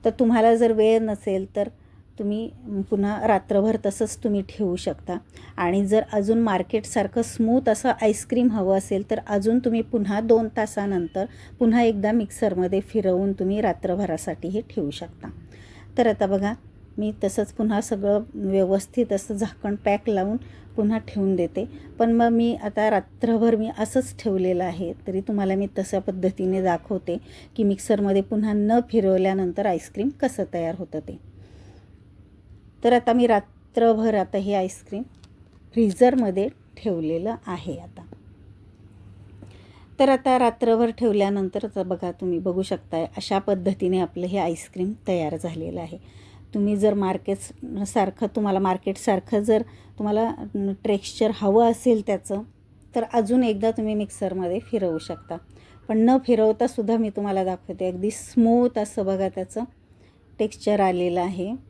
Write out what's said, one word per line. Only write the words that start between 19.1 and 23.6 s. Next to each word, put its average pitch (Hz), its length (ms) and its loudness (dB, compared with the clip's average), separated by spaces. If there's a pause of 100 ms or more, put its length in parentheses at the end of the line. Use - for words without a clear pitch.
असं 196 220 -4
झाकण 208 400 -4
पॅक 202 340 -2
लावून 202 280 0 (380)
पुन्हा 220 220 0
ठेवून 196 380 -2
देते. 175 300 -2 (340)
पण 233 120 4
मग 233 160 4
मी 233 280 2
आता 208 340 -2
रात्रभर 226 680 2
मी 220 140 -2 (100)